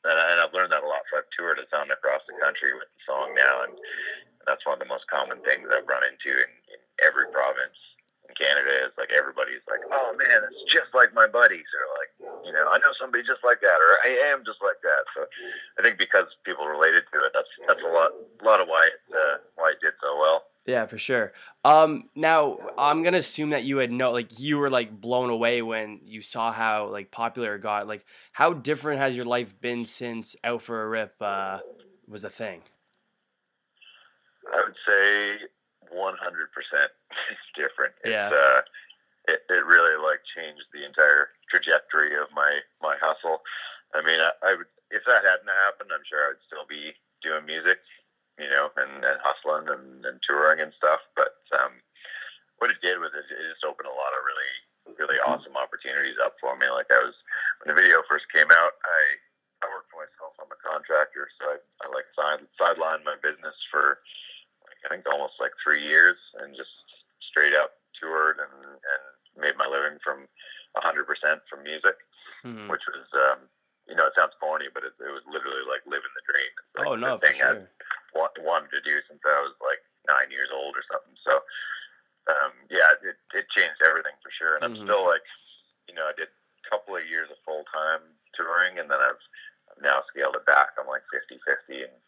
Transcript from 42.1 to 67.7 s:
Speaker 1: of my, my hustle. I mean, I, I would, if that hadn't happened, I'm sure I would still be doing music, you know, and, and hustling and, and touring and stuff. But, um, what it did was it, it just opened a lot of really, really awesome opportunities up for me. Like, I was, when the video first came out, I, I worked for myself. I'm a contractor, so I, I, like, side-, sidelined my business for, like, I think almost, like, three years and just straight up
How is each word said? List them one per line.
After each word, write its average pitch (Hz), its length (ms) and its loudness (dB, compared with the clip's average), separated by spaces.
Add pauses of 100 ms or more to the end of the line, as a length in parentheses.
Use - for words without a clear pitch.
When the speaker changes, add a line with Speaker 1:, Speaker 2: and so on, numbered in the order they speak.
Speaker 1:
of 73 180 -4
my, 73 260 0 (200)
my 73 200 -2
hustle. 80 420 -2 (500)
I 78 80 -2
mean, 80 200 2
I, 80 120 2 (100)
I 95 140 2
would, 87 120 -16 (220)
if 107 140 -6
that 117 200 4
hadn't 92 240 2
happened, 98 440 -2
I'm 76 160 -8
sure 76 160 -2
I 71 80 -2
would - 160 -18
still 78 200 -14
be 76 240 -14 (300)
doing 78 240 -6
music, 80 340 -2 (560)
you 73 140 -10
know, 71 260 2
and, 67 280 -6
and 69 180 0
hustling 76 480 -2
and, 65 340 -10
and 64 220 -10
touring 76 340 2
and 76 160 -6
stuff. 76 240 0 (160)
But, - 220 0 (180)
um, 65 240 -2 (800)
what 117 100 0
it - 140 -2
did 90 180 0
was 78 140 -6
it, 73 160 -12
it 80 240 -10
just 78 100 -10
opened 71 240 -8
a 65 80 -10
lot 67 160 -4
of 67 160 -6
really, 69 240 -6 (460)
really 71 260 0
awesome 69 320 -2
opportunities 67 640 -6
up - 160 -2
for 64 220 -6
me. 65 100 2
Like, 62 240 -4
I 62 80 6
was, 62 140 -6 (480)
when 76 100 -4
the 80 80 4
video 85 300 8
first 76 240 -2
came 78 160 4
out, 82 340 8
I, 85 160 2 (640)
I 98 80 -8
worked - 160 -14
for 80 160 -16
myself. 80 320 -18
I'm 78 160 -18
a - 80 -18
contractor, 78 680 -2 (100)
so 73 140 -4
I, - 40 -8 (220)
I, - 140 -12
like, 67 180 -8
side-, 76 460 -2
sidelined 80 480 0
my 76 160 -6
business 76 320 -6 (160)
for, 71 320 0 (640)
like, - 180 -20
I 69 80 -10
think 92 160 -8
almost, 69 320 -4
like, 65 220 -4
three 76 180 2
years 80 380 4 (240)
and 71 160 -16
just - 160 -16 (560)
straight 73 240 4
up 76 260 0 (220)